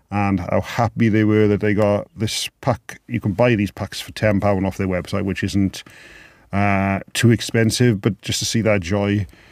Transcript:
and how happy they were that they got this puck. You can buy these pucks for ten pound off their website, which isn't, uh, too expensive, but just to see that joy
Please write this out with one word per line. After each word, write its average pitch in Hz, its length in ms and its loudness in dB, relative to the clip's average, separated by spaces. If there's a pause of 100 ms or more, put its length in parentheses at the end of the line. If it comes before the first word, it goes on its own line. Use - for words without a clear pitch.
(100)
and 98 300 0
how 95 200 -2
happy 113 480 0
they 107 160 2
were 107 240 4
that 101 120 0
they 104 120 0
got 101 420 0
this - 360 -6 (100)
puck. - 460 -4
You 120 140 -4
can 107 120 -2
buy 120 220 4
these 101 160 0
pucks - 300 -10
for - 120 -14
ten 104 280 0
pound 98 260 0
off 95 100 -4
their 98 120 -2
website, 92 360 -4
which 95 180 -4
isn't, 98 420 -2 (680)
uh, 98 480 0 (140)
too - 160 4
expensive, 113 720 2
but 101 200 0
just - 200 -6
to - 40 -6
see - 180 -2
that 104 180 2
joy 101 460 0 (260)